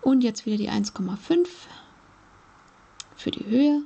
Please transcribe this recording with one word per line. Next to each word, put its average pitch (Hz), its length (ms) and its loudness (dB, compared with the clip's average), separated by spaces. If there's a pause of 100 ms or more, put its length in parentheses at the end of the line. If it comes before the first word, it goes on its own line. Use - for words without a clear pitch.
Und 262 200 4
jetzt 220 220 -2
wieder 214 140 -2
die 208 100 -4
eins 208 240 -2
Komma 185 240 -6
fünf - 520 -2 (1500)
für - 140 -6
die - 160 -10
Höhe. 294 400 2